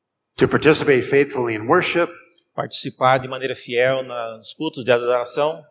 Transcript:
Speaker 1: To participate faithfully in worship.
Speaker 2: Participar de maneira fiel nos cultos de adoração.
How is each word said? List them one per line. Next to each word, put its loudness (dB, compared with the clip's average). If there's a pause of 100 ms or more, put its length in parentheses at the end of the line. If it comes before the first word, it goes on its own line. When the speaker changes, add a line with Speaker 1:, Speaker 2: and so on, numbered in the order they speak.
(380)
Speaker 1:
To 4
participate 4
faithfully 0
in -8
worship. 2 (460)
Speaker 2:
Participar 0
de -6
maneira -6
fiel 0
nos -10
cultos -8
de 2
adoração. 0